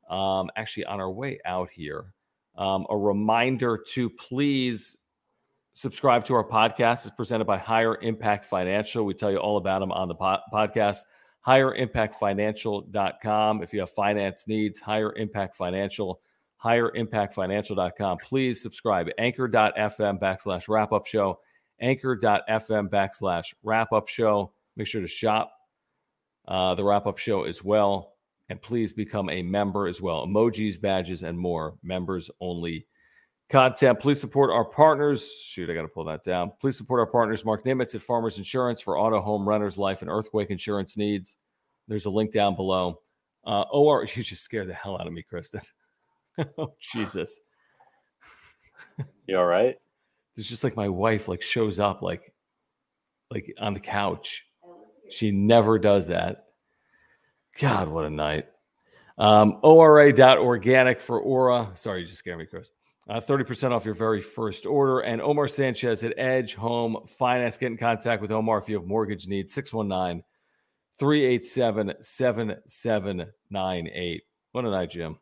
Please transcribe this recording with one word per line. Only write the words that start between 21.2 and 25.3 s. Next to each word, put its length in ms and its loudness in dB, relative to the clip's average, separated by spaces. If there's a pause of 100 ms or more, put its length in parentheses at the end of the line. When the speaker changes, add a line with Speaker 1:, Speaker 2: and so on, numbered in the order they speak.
Speaker 1:
Anchor 360 -2
dot 320 2
F 220 -2
M 180 -2
backslash 720 -2
wrap 300 0
up 160 0
show. 440 0 (240)
Make 100 -8
sure 140 -6
to 80 -8
shop, 440 -2 (960)